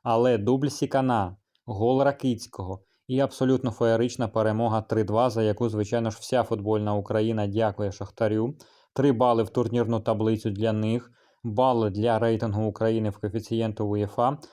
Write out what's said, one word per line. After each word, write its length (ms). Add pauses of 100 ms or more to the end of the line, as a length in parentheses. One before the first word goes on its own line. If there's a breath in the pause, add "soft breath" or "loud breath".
Але 360
дубль 300
Сікана, 680 (280)
гол 380
Ракицького 800 (280)
і 120
абсолютно 500
феєрична 580
перемога 520
три 240
два, 260
за 120
яку, 260
звичайно 420
ж, 100
вся 220
футбольна 520
Україна 520
дякує 460
Шахтарю. 600 (400 soft breath)
Три 180
бали 300
в 80
турнірну 500
таблицю 500
для 220
них, 380 (340 soft breath)
бали 460
для 280
рейтингу 460
України 460
в 80
коефіцієнту 680
уєфа. 520 (140 loud breath)